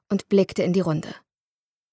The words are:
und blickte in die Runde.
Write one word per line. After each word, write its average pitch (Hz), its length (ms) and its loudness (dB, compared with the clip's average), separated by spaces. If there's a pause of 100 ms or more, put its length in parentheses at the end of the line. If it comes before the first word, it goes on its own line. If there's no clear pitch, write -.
und 202 180 -2
blickte 196 360 2
in 180 100 0
die 190 80 2
Runde. 165 320 -4 (800)